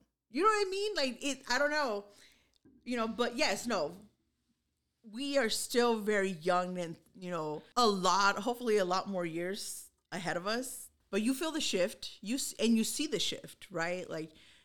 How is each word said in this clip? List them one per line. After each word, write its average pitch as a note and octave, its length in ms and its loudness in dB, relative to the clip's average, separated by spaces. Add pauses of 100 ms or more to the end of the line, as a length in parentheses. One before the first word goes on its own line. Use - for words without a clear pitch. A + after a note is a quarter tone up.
(300)
You C4 140 0
know G#4+ 60 6
what G#4 180 4
I - 20 -6
mean? G4+ 260 -2
Like, C4+ 280 0
it, C4 160 -2 (100)
I B3 80 4
don't D4 140 2
know, B3 340 -2 (800)
you A#3+ 140 -4
know, A3+ 100 0
but A#3 300 -2
yes, A#3 300 0
no, F3 260 0 (1160)
we C#4 260 -4
are A3+ 120 4
still A#3+ 500 2
very G3+ 320 2 (100)
young F3+ 360 2
and, E3+ 180 -6 (200)
you F3+ 160 -10
know, D#3 300 -4 (160)
a B3 100 6
lot, G3 500 4
hopefully A#3 400 0
a F#3+ 80 4
lot F#3 240 0
more F3+ 160 -2
years F3 600 -6 (260)
ahead F3 260 -4
of F3+ 100 -6
us. B3 420 -4 (200)
But G3+ 120 0
you B3 120 2
feel D#4 180 -2
the D4+ 100 -4
shift, - 500 -2 (100)
you A3 140 -4
s-, - 240 -4
and A3+ 180 6
you A3+ 80 4
see D4 220 -2
the A3+ 120 -2
shift, - 520 -6
right? F3 380 -4
Like, D#3+ 220 -8 (340)